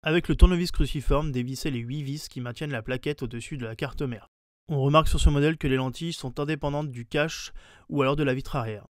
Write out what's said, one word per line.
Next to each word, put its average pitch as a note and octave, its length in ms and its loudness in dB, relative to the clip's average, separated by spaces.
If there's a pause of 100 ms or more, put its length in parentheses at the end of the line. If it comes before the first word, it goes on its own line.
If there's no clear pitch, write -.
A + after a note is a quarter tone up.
Avec E3 260 2
le D3+ 80 2
tournevis F3+ 340 8
cruciforme, C#3+ 640 0
dévissez B2+ 360 -4
les B2 100 -2
huit B2+ 220 -6
vis C#3 280 -8
qui - 100 -12
maintiennent B2 320 -8
la A#2 100 -6
plaquette C3+ 420 -6
au-dessus A#2+ 340 -10
de B2 80 -8
la A2+ 100 -8
carte D3 280 -6
mère. B2 260 -8 (400)
On C#3+ 120 0
remarque D3+ 280 6
sur D#3 100 4
ce - 100 8
modèle D3 280 2
que D3+ 100 -4
les C3 80 2
lentilles C3 380 -4
sont B2+ 260 -10
indépendantes D3 520 -4
du A#2+ 140 -12
cache - 460 -2 (380)
ou C#3 140 0
alors C3+ 120 2
de D3+ 80 0
la C3 100 2
vitre C3+ 220 -6
arrière. A2 360 -6